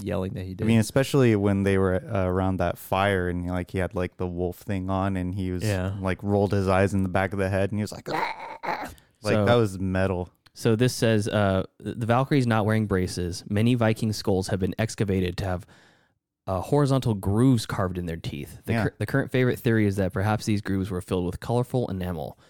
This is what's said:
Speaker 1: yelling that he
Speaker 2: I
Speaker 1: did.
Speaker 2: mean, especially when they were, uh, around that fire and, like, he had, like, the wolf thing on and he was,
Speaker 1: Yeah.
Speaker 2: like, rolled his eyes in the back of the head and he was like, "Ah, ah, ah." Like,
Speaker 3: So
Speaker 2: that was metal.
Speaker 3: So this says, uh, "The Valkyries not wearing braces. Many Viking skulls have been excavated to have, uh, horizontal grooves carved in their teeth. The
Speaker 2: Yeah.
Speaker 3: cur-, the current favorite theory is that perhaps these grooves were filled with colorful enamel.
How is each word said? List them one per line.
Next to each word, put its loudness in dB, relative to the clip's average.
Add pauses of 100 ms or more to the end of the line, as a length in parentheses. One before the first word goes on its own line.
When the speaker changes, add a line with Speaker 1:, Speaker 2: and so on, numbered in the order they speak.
Speaker 1:
yelling -4
that -10
he -10
Speaker 2:
I -10
Speaker 1:
did. -4
Speaker 2:
mean, 6
especially 4
when 4
they 4
were, 2 (100)
uh, 0
around 0
that -2
fire 0
and, -4
like, -4
he -6
had, -2
like, -4
the -4
wolf -4
thing -6
on 0
and -4
he -4
was, -6
Speaker 1:
Yeah. -2
Speaker 2:
like, -4
rolled 2
his 2
eyes 4
in 2
the 0
back 0
of -6
the 0
head 0
and -4
he -2
was -6
like, -16
"Ah, -4
ah, -8
ah." -6 (320)
Like, 2
Speaker 3:
So 4
Speaker 2:
that 4
was 2
metal. 0 (260)
Speaker 3:
So 2
this 2
says, 2
uh, 2 (160)
"The -8
Valkyries 2
not 2
wearing 2
braces. -2
Many 2
Viking 2
skulls 0
have -2
been -2
excavated -2
to -4
have, -4 (840)
uh, 0
horizontal 2
grooves 4
carved -2
in -6
their -6
teeth. -10
The 0
Speaker 2:
Yeah. 2
Speaker 3:
cur-, 0
the -4
current 0
favorite 2
theory 4
is 2
that 0
perhaps 0
these 0
grooves -2
were -6
filled -2
with -4
colorful -2
enamel. -6 (140)